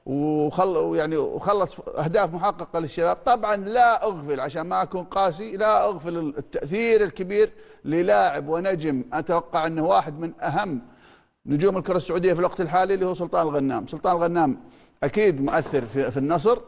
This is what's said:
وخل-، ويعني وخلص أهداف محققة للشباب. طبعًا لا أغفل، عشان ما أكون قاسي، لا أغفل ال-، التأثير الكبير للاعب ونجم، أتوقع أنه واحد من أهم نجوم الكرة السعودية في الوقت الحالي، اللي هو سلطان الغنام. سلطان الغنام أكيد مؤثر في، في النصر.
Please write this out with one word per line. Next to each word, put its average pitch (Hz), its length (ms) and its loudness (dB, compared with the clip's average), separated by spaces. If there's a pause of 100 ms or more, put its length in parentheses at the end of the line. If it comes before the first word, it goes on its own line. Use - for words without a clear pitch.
وخل-، 151 680 0
ويعني 160 400 0
وخلص 175 640 -2
أهداف 165 540 -2
محققة 175 440 -4
للشباب. 165 380 -2
طبعًا 214 400 0
لا 220 480 2
أغفل، 147 360 -4
عشان 147 220 -4
ما 185 200 -2
أكون 180 220 -6
قاسي، 190 520 -2
لا 208 280 4
أغفل 175 340 -4
ال-، 151 200 -4
التأثير 208 680 0
الكبير 202 480 0 (320)
للاعب 170 640 2
ونجم، 160 640 -2
أتوقع 160 540 -2
أنه 165 200 -2
واحد 165 340 2
من 160 200 -8
أهم 165 420 -4 (640)
نجوم 160 300 2
الكرة 185 200 -2
السعودية 180 360 0
في 165 60 2
الوقت 180 220 0
الحالي، 185 340 2
اللي 185 120 0
هو 185 80 -2
سلطان 175 320 -2
الغنام. 135 400 -2
سلطان 175 300 -2
الغنام 170 440 0 (420)
أكيد 170 380 2
مؤثر 143 440 0
في، 127 260 -2
في 113 60 -8
النصر. 165 520 2